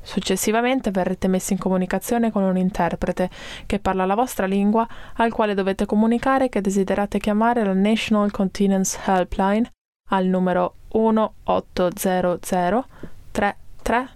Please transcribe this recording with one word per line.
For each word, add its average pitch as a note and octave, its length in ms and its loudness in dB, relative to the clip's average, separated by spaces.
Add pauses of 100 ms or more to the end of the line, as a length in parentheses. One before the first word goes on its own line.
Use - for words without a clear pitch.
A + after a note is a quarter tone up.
Successivamente A3 880 0
verrete F#3 360 -2
messi F#3 260 0
in F#3+ 60 -2
comunicazione F#3+ 720 0
con G3+ 120 0
un F#3 140 2
interprete F#3 720 -2 (360)
che G3+ 140 -2
parla F#3 260 0
la G3 80 2
vostra A3 320 0
lingua, G#3 420 2 (280)
al A3+ 180 0
quale G#3 220 0
dovete G3 320 0
comunicare A#3+ 600 2
che G#3+ 140 -2
desiderate G3 560 0
chiamare A3 480 2
la G3 80 0
National G#3 560 2
Continence F#3+ 760 0
Helpline G3 680 0 (400)
al F#3+ 140 2
numero F3+ 500 2 (140)
uno A3 440 2 (120)
otto F#3 500 0
zero F#3 460 0
zero F#3 440 0 (460)
tre G3+ 260 -2 (240)
tre B3+ 340 -2